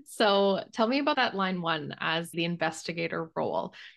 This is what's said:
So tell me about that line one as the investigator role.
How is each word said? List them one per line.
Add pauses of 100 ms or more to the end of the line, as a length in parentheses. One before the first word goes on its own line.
So (100)
tell
me
about
that
line
one
as
the
investigator
role. (220)